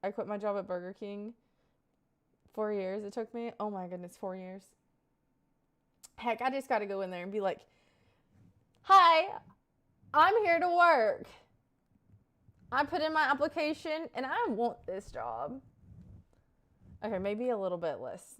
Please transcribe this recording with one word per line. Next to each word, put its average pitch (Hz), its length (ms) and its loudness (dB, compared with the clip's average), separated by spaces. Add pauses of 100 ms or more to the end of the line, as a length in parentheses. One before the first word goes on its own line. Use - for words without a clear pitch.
I 196 100 -4
quit 208 160 -6
my 208 100 -6
job 202 200 -2
at 196 100 -4
Burger 180 300 -6
King. 208 360 -10 (1200)
Four 214 180 -4
years 202 320 -4
it 208 100 -10
took 220 200 -8
me. 233 260 -8
Oh 208 100 -4
my 190 180 -8
goodness, 180 320 -10
four 185 160 -6
years. 185 280 -14 (1500)
Heck, 233 260 -4
I 247 80 0
just 269 200 -4
gotta 214 160 2
go 196 160 -6
in 190 100 -6
there 180 120 -8
and 185 80 -8
be 208 100 -4
like, 190 180 0 (1200)
Hi, 359 460 8 (840)
I'm 370 300 6
here 339 160 4
to 359 100 2
work. 339 580 4 (1400)
I 262 120 2
put 294 180 -2
in 311 120 0
my 311 100 2
application 302 920 -2
and 254 120 -6
I 381 240 -2
want 233 360 -2
this 190 260 -10
job. 120 500 -8 (1400)
Okay, 160 140 -2
maybe 208 300 -2
a 240 80 0
little 190 200 -2
bit 160 220 -4
less. - 400 -12